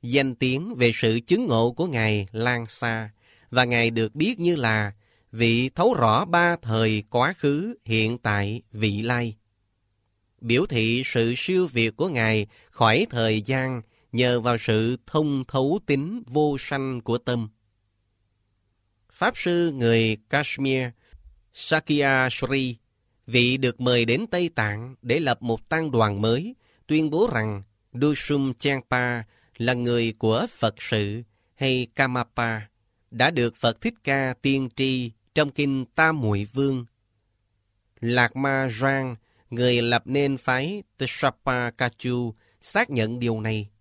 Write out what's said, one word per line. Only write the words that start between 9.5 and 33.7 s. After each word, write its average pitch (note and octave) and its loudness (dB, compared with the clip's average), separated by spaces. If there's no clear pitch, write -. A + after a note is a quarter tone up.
Biểu B2 2
thị A#2 0
sự A#2 0
siêu F#3 0
việt A2+ 0
của F3 -2
Ngài A2 0
khỏi A#2+ 2
thời A2 0
gian C3 -4
nhờ B2 2
vào A#2 0
sự A2+ 0
thông C#3+ 0
thấu C#3 0
tính D#3+ -2
vô C#3+ 2
sanh C3 -6
của A#2+ -2
tâm. A#2+ -2
Pháp A3 -2
sư F3 0
người A#2 2
Kashmir, C3+ -2
Sakya C#3 0
Sri, C3 -2
vị B2 4
được B2+ -2
mời B2 4
đến A#2 0
Tây F3 0
Tạng A2+ -4
để B2 0
lập C3+ -2
một A#2 -4
tăng D#3+ -2
đoàn G#2+ 2
mới, C3+ 0
tuyên D#3 2
bố F#3 2
rằng G#2+ -2
Dusum C#3 0
Chenpa B2 -2
là A#2+ 0
người A#2+ 0
của A#2 2
Phật A2 0
sự G#2+ -4
hay B2+ 0
Kamapa, A#2+ -2
đã B2 2
được A#2+ 0
Phật - 0